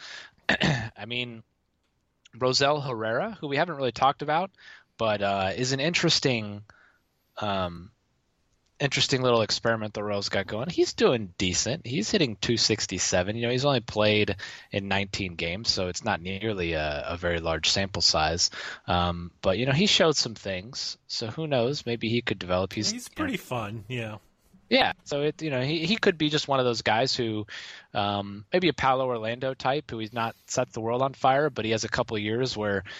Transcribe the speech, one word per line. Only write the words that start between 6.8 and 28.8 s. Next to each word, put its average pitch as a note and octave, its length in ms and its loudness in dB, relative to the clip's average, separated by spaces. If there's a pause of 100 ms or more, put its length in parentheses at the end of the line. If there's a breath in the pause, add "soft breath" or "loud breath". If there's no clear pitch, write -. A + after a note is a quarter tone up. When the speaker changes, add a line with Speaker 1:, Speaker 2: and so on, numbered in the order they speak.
Speaker 1:
um, F#2 520 -2 (880)
interesting C3+ 420 2
little A#2+ 200 6
experiment A2 520 0
the G#2+ 80 -4
Royals G2+ 260 -2
got G2 200 -2
going. A2+ 200 -4
He's F4 260 0
doing A#2+ 440 2
decent. - 480 0
He's D#3+ 240 -2
hitting C#3 300 2
two A#2 160 0
sixty-seven. G2 800 0
You A#2 60 -2
know, A#2 80 0
he's B2+ 140 0
only C#3 160 2
played G#2+ 540 4 (380 loud breath)
in G2 160 -2
nineteen G2 480 -2
games, E2+ 340 -4
so F#2+ 160 0
it's F2+ 180 -6
not G2 160 0
nearly F#2+ 520 -4
a, D2+ 380 -2
a E2+ 60 -4
very F2 220 0
large D#2+ 320 0
sample F#2+ 320 -2
size. E2 480 2 (380 loud breath)
Um, F2 420 0 (120)
but, F#2+ 160 2
you B2+ 80 0
know, C3+ 60 2
he F3 140 4
showed E3 300 4
some A2+ 180 -2
things, G2 720 -8
so - 220 -6
who D#3+ 180 -6
knows? C3+ 400 0
Maybe A#2 220 -2
he A#2+ 120 2
could A2 200 -4
develop. F2+ 320 0
He's, G#2+ 180 -2
Speaker 2:
He's A#3+ 180 -8
Speaker 1:
you - 80 -20
know, D#4 80 -2
Speaker 2:
pretty C4 140 -2
fun, A2 500 -8
yeah. A2+ 280 -6 (540)
Speaker 1:
Yeah, A#3+ 240 4 (100)
so C#3+ 180 -2
it, D3+ 200 -2
you D#3 80 -4
know, B2+ 120 0
he, D#3 240 -2
he A3 100 2
could F#3+ 220 2
be D3+ 120 2
just D3 180 0
one C#3 100 4
of B2+ 60 2
those A#2 180 2
guys A#2 320 2
who, G#2+ 320 -2 (460 loud breath)
um, G2+ 600 -2
maybe F3+ 160 4
a C#3+ 40 2
Paolo C3 340 2